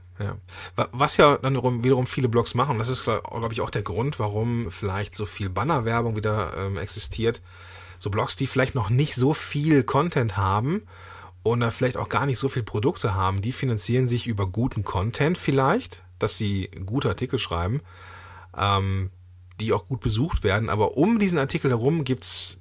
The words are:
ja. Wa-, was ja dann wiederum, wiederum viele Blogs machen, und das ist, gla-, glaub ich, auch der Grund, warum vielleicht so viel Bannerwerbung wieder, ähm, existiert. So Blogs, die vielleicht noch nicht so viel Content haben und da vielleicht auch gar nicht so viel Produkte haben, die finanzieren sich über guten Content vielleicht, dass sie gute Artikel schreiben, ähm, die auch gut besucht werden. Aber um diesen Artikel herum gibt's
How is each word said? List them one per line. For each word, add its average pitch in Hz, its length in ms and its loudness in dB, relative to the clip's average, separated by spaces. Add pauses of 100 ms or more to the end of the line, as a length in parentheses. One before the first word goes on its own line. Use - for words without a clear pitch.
(180)
ja. 98 180 -6 (400)
Wa-, 113 160 -2
was 135 260 2
ja 147 180 10
dann 135 160 0
wiederum, 123 320 0
wiederum 127 220 4
viele 123 240 0
Blogs 113 240 2
machen, 131 180 2
und 110 60 0
das 113 100 0
ist, 127 160 0
gla-, 110 160 0
glaub 113 320 -6
ich, 110 80 -4
auch 82 80 -2
der 110 140 -2
Grund, 117 360 -4
warum 113 520 -2
vielleicht 98 440 -6
so 104 120 -6
viel 98 240 -6
Bannerwerbung 117 640 -2
wieder, 107 400 -2
ähm, 98 220 -4
existiert. 110 640 -2 (560)
So - 100 -6
Blogs, 107 280 -2
die 135 100 0
vielleicht 127 280 0
noch 104 140 -2
nicht 135 260 2
so 131 200 4
viel 147 480 2
Content 139 560 0
haben 110 440 0 (600)
und 120 180 2
da 117 100 2
vielleicht 123 260 0
auch 98 120 -4
gar 120 180 0
nicht 131 120 0
so 135 100 2
viel 127 160 -2
Produkte 107 500 0
haben, 95 260 0
die 113 120 -2
finanzieren 123 560 0
sich 120 180 0
über 104 220 -2
guten 113 360 -2
Content 135 540 0
vielleicht, 143 640 0 (160)
dass - 180 2
sie 101 340 -2 (140)
gute 117 240 -2
Artikel 123 300 -2
schreiben, 92 420 -2 (800)
ähm, 98 520 0 (500)
die 110 120 0
auch 104 140 0
gut 127 140 -6
besucht 117 440 0
werden. 104 240 2
Aber 104 300 0
um 214 200 4
diesen 185 200 2
Artikel 135 320 0
herum 135 340 0
gibt's - 560 0